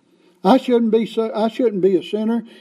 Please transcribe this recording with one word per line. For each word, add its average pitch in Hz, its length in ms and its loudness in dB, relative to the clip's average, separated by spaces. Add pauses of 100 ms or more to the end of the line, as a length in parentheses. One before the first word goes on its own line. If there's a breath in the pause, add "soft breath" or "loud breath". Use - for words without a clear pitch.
(420 soft breath)
I 233 140 6
shouldn't 233 340 0
be 226 140 2
so, 220 300 -4
I 226 140 -2
shouldn't 220 320 -2
be 190 140 2
a 151 80 0
sinner. 220 420 -4 (160 loud breath)